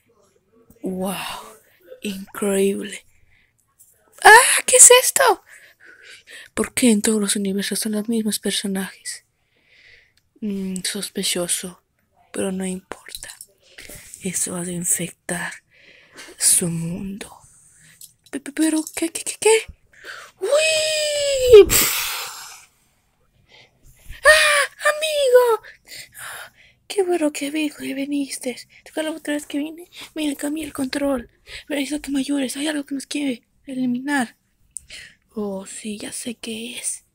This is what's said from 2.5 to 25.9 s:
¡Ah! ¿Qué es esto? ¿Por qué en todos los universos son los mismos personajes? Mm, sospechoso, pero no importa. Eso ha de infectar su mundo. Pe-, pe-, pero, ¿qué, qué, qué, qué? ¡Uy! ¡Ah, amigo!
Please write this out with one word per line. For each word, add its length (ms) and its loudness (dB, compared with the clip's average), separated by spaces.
¡Ah! 440 8
¿Qué 100 4
es 140 10
esto? 400 2
¿Por 200 -4
qué 160 6
en 120 6
todos 180 2
los 160 0
universos 420 -2
son 140 -4
los 160 -4
mismos 300 0
personajes? 840 -6
Mm, 440 -6
sospechoso, 1000 -4
pero 200 -2
no 140 -4
importa. 680 -12
Eso 320 -6
ha 100 -6
de 80 -8
infectar 800 -6
su 320 2
mundo. 720 -8
Pe-, 100 -10
pe-, 120 -14
pero, 320 0
¿qué, 140 -4
qué, 140 -12
qué, 180 -10
qué? 260 4
¡Uy! 1300 6
¡Ah, 400 6
amigo! 760 4